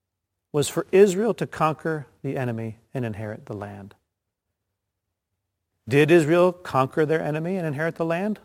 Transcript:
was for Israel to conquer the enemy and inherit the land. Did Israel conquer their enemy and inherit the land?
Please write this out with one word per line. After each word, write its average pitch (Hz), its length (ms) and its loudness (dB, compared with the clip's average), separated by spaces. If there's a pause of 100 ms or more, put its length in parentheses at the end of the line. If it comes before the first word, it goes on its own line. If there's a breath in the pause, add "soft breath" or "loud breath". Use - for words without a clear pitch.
(500)
was 147 180 -2
for - 220 -6
Israel 196 440 4
to 156 120 -6
conquer 156 640 -4 (140)
the 139 140 -6
enemy 113 420 -6 (140)
and 127 120 -6
inherit 110 420 -10
the 110 80 -12
land. 101 400 -14 (1900)
Did 143 240 4
Israel 175 400 6
conquer 147 560 0
their 160 160 0
enemy 160 340 -4
and 175 80 -4
inherit 156 300 -4
the 170 100 -4
land? 185 400 -4